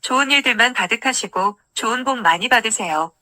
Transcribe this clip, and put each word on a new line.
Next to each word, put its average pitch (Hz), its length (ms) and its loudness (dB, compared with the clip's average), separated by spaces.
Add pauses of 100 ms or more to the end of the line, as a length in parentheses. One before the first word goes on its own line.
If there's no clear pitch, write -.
좋은 269 320 0
일들만 254 400 2
가득하시고 208 880 -2 (140)
좋은 240 280 -2
복 262 160 -2
많이 175 300 2
받으세요. 202 720 0